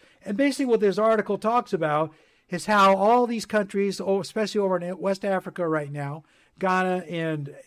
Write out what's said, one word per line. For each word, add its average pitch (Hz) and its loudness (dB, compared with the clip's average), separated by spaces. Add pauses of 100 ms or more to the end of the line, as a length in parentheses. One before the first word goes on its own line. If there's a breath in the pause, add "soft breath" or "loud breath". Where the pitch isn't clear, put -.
(240 soft breath)
And 202 -6
basically 277 0
what 226 2
this 196 2
article 214 2
talks 226 -2
about 156 -2 (340 soft breath)
is 175 -8
how 196 6
all 233 4
these 226 -6
countries, 202 -2
oh, 196 0
especially 208 -4
over 185 0
in 175 -6
West 196 -4
Africa 185 -4
right 151 -2
now, 143 -8 (340 soft breath)
Ghana 185 0
and, 156 -6 (120)